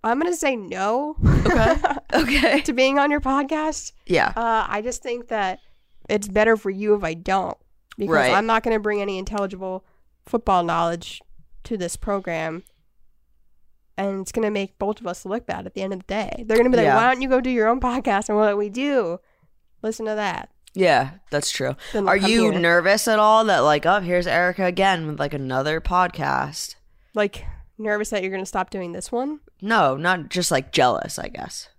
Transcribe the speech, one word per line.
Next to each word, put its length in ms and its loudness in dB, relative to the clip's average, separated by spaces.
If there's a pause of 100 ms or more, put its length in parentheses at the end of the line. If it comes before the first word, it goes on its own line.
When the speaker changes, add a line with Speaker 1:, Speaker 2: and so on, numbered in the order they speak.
Speaker 1:
I'm 160 0
gonna 160 0
say 220 -2
no. 580 -4 (320)
Speaker 2:
Okay. 340 4
Speaker 1:
<laughs> 320 -4
Speaker 2:
Okay. 500 2
Speaker 1:
To 100 0
being 260 4
on 140 2
your 80 0
podcast. 720 -2 (140)
Speaker 2:
Yeah. 280 2
Speaker 1:
Uh, 340 0
I 140 -4
just 180 -8
think 280 -10
that 320 -4 (480)
it's 180 -2
better 300 4
for 140 -6
you 260 2
if 80 -6
I 100 -4
don't, 420 -2 (400)
because 200 -2
Speaker 2:
Right. 160 4
Speaker 1:
I'm 140 2
not 180 2
gonna 160 0
bring 200 -2
any 160 -4
intelligible 680 -6 (420)
football 380 2
knowledge 580 -4 (420)
to 120 -6
this 200 -6
program, 680 -6 (1300)
and 260 -4
it's 100 -12
gonna 180 -2
make 300 -6
both 200 -4
of 60 -12
us 180 -10
look 220 -8
bad 200 -8
at 80 -14
the 80 -8
end 100 -6
of 80 -8
the 60 -20
day. 420 -8
They're 80 2
gonna 140 6
be 80 6
like, 60 6
Speaker 2:
Yeah. 120 6
Speaker 1:
"Why 160 6
don't 100 0
you 60 -2
go 120 4
do 100 -2
your 180 2
own 100 2
podcast 500 0
and 80 0
we'll 100 4
let 120 2
we 120 -2
do? 500 -2 (640)
Listen 240 -6
to 100 -4
that." 320 -6 (260)
Speaker 2:
Yeah, 380 4 (180)
that's 200 -2
true. 240 -4 (180)
Speaker 1:
Then 140 0
Speaker 2:
Are 120 4
Speaker 1:
come 120 2
Speaker 2:
you 220 4
Speaker 1:
here. 80 -2
Speaker 2:
nervous 480 4
at 100 4
all 280 6
that, 140 4
like, 260 4
"Oh, 140 4
here's 280 0
Erica 360 0
again 440 2
with, 100 -8
like, 160 -4
another 460 -2
podcast"? 960 -2 (380)
Speaker 1:
Like, 300 -4 (340)
nervous 320 -4
that 120 -4
you're 80 -6
gonna 160 -8
stop 240 -6
doing 220 -8
this 180 -12
one? 300 -4 (200)
Speaker 2:
No, 360 2
not 320 -2
just, 240 -2
like, 180 -2
jealous, 480 2
I 100 -8
guess. 400 -14 (100)